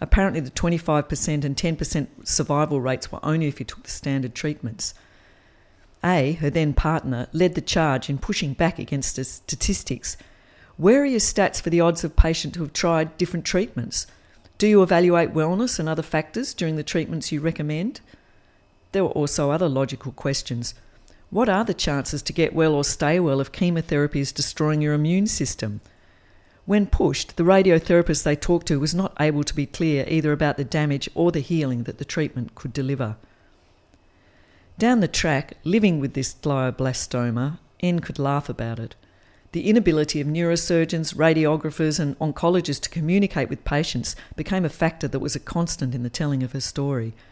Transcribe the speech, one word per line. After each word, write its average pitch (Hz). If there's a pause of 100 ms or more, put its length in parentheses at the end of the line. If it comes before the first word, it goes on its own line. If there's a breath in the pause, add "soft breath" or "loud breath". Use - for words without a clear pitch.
Apparently 190
the 131
twenty-five 165
percent 147
and 139
ten 165
percent -
survival 147
rates 127
were -
only 156
if 143
you 120
took -
the -
standard 135
treatments. 135 (1120 soft breath)
A, 160
her 160
then 151
partner, 135
led 175
the 151
charge 147
in 139
pushing 147
back -
against -
the 131
statistics. - (600 loud breath)
"Where 220
are 285
your 247
stats -
for 165
the 170
odds 165
of 156
patients 165
who 170
have 147
tried 165
different 170
treatments? - (500 soft breath)
Do 208
you 208
evaluate 175
wellness 180
and 160
other 160
factors 160
during 160
the 151
treatments 160
you 151
recommend?" 160 (920 soft breath)
There 190
were 156
also 143
other 170
logical 131
questions. - (560 soft breath)
What 220
are 202
the 220
chances 143
to -
get 160
well 156
or 143
stay 156
well 139
if 135
chemotherapy 160
is 139
destroying 151
your 151
immune 170
system? 110 (840 soft breath)
When 202
pushed, -
the 170
radiotherapist 175
they 147
talked 170
to 143
was 151
not 185
able 147
to -
be 143
clear 151
either 151
about 147
the 143
damage 147
or 170
the 165
healing 131
that -
the 147
treatment -
could 123
deliver. 131 (1600 soft breath)
Down 233
the 170
track, 147 (100)
living 185
with 135
this 131
glioblastoma, 127 (220)
Anne 175
could -
laugh 139
about 117
it. 113 (580 soft breath)
The 175
inability 165
of 143
neurosurgeons, 165
radiographers 156
and 143
oncologists 156
to -
communicate 175
with -
patients 147 (180 loud breath)
became 185
a 151
factor 160
that 135
was 147
a 135
constant 165
in 123
the 120
telling 143
of 123
her 135
story. 131 (200 loud breath)